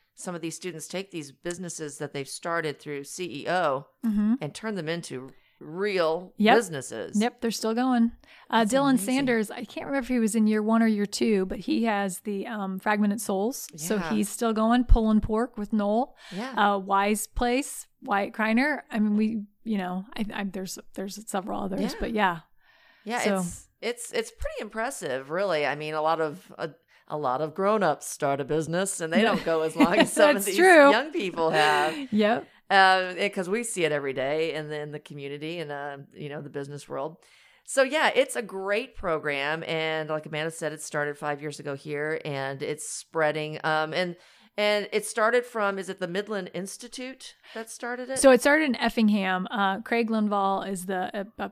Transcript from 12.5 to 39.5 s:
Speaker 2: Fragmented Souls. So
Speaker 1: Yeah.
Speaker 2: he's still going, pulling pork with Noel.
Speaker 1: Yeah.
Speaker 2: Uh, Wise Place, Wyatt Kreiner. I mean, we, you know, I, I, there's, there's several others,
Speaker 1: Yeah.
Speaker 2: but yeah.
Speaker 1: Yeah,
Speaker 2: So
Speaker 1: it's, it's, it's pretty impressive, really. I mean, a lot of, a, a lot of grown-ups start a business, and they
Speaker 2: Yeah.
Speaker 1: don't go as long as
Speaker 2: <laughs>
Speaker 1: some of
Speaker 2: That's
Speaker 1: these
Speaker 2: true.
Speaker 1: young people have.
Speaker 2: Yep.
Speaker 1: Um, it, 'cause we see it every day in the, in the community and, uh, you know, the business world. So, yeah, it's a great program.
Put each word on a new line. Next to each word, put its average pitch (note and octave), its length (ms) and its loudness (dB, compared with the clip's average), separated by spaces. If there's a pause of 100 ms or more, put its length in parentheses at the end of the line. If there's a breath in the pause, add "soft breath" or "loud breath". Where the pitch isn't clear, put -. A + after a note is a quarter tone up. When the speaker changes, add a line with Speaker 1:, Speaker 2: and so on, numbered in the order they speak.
Speaker 2:
Fragmented G#3 420 2
Souls. G#3 560 -2
So D#3+ 200 -2
Speaker 1:
Yeah. F3 140 -2
Speaker 2:
he's G#3 180 0
still A3+ 240 -2
going, A3+ 320 2
pulling A3 360 6
pork A3+ 380 -2
with G#3 140 -6
Noel. G#3+ 440 0 (180 loud breath)
Speaker 1:
Yeah. G#3+ 400 0
Speaker 2:
Uh, G3 40 0
Wise G3 480 0
Place, - 600 -2 (160)
Wyatt G3+ 300 -2
Kreiner. A#3+ 580 0
I - 80 -2
mean, G#3 180 2
we, G#3+ 260 0 (220)
you G#3+ 140 -2
know, F#3 260 -4 (120)
I, A3+ 180 -4
I, G#3 100 -4
there's, F#3+ 340 -8 (160)
there's G3 240 -8 (100)
several G#3 340 -4
others, F#3 180 -4
Speaker 1:
Yeah. A3 200 -2
Speaker 2:
but A3 120 -4
yeah. F#3+ 280 0 (640 soft breath)
Speaker 1:
Yeah, A#3 160 -2
Speaker 2:
So G3+ 180 2
Speaker 1:
it's, F3 300 -6 (120)
it's, - 320 -6
it's A3+ 200 -2
pretty D5+ 280 -8
impressive, G3+ 680 -6
really. E3+ 340 0
I C#3 120 0
mean, D3+ 180 -6
a D#3 80 0
lot D#3+ 180 2
of, D#3+ 380 -4
a, D#3+ 120 -6 (380 soft breath)
a D3+ 80 -6
lot C#3 240 0
of D3+ 140 -4
grown-ups F#3+ 520 2
start C#3 340 -2
a C#3+ 40 -4
business, D#3+ 560 -2
and D#3+ 120 -4
they E3+ 100 4
Speaker 2:
Yeah. A3+ 60 6
Speaker 1:
don't - 160 0
go E3 180 2
as D#3+ 140 -2
long F#3 180 4
as - 180 4
Speaker 2:
<laughs> - 0 -
Speaker 1:
some G#3 180 8
of - 60 4
Speaker 2:
That's G3 100 -2
Speaker 1:
these F#3+ 100 0
Speaker 2:
true. E4 340 10
Speaker 1:
young B3+ 220 2
people E3+ 400 0
have. D3+ 600 2
Speaker 2:
Yep. G#3 360 2 (220 soft breath)
Speaker 1:
Um, F#3+ 480 6
it, G3+ 160 0
'cause F#3+ 120 -2
we G#3+ 160 -2
see G3 220 -2
it D3+ 80 2
every C#3+ 220 -2
day C#3+ 400 -2
in D3+ 160 -6
the, D3+ 100 -6
in D3+ 100 -8
the D3 80 -10
community D3 640 -10
and, D3+ 100 -8
uh, C#3+ 280 -10 (160)
you D3 160 -12
know, D3 100 -10
the C#3+ 80 -14
business C#3 400 -12
world. C#3+ 300 -8 (480 soft breath)
So, - 160 2
yeah, C4+ 320 2
it's C4 220 2
a A#3+ 60 -2
great G3+ 540 -4
program. D3+ 680 -2